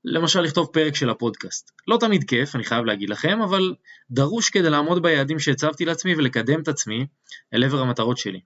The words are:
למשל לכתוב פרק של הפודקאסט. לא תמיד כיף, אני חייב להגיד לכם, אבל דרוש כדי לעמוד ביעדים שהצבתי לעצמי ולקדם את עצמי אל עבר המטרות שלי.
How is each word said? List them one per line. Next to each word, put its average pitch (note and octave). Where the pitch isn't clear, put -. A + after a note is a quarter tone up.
למשל E3+
לכתוב D#3+
פרק D#3
של B2
הפודקאסט. -
לא A3+
תמיד G#3
כיף, C3
אני A#2
חייב A#2
להגיד G2+
לכם, F3
אבל F#3+
דרוש D3+
כדי F3
לעמוד D#3+
ביעדים D3+
שהצבתי D3+
לעצמי E3
ולקדם C3+
את D3
עצמי B2
אל A#2
עבר C3+
המטרות B2
שלי. F#2+